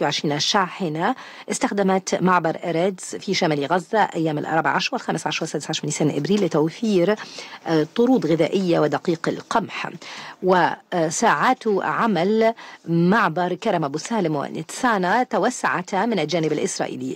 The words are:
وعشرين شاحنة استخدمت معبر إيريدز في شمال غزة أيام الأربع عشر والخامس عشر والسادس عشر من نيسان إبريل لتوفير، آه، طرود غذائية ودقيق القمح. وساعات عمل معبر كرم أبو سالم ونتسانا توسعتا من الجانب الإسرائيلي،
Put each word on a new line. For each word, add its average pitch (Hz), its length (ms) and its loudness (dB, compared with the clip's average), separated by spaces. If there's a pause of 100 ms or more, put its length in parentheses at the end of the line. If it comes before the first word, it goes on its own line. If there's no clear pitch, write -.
وعشرين 147 380 0
شاحنة 180 760 0 (360)
استخدمت 190 640 0
معبر 170 400 2
إيريدز 180 480 -2
في - 300 -6
شمال 151 320 0
غزة 180 340 0
أيام 160 380 0
الأربع 147 320 0
عشر 156 240 0
والخامس 190 340 -4
عشر - 160 -4
والسادس 160 260 -6
عشر 151 140 -4
من 147 40 -4
نيسان 151 220 0
إبريل 151 360 0
لتوفير، 170 680 2 (520)
آه، 156 280 2
طرود 240 300 4
غذائية 165 540 2
ودقيق 151 500 0
القمح. - 600 -4 (560)
وساعات 180 1200 2
عمل 208 880 2 (340)
معبر 180 680 2
كرم 175 320 0
أبو 139 120 -4
سالم 165 380 -2
ونتسانا 190 880 0
توسعتا 185 840 -2
من 226 140 0
الجانب 156 340 0
الإسرائيلي، 131 640 -4